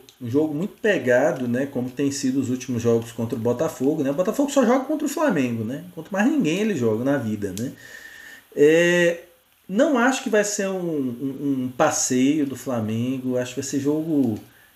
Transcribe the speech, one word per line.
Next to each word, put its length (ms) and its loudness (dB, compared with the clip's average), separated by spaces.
um 80 -8
jogo 240 0
muito 260 -6
pegado, 680 2
né, 200 -2
como 240 -6
tem 200 -2
sido 300 -2
os 100 -2
últimos 320 -4
jogos 300 2
contra 260 -4
o 40 -6
Botafogo, 600 0
né? 100 0
O 20 -2
Botafogo 360 0
só 160 4
joga 200 2
contra 200 -4
o 40 -2
Flamengo, 560 0
né? 180 -8
Contra 180 -14
mais 200 2
ninguém 280 2
ele 160 0
joga 280 0
na 140 2
vida, 420 -4
né? 140 -6
É, 680 4
não 300 2
acho 260 2
que 60 -4
vai 160 4
ser 240 -4
um, 100 -4
um, 880 -4
um 100 -6
passeio 680 2
do 100 -6
Flamengo, 840 -2
acho 180 -4
que 60 -6
vai 80 -8
ser 120 -2
jogo, 580 0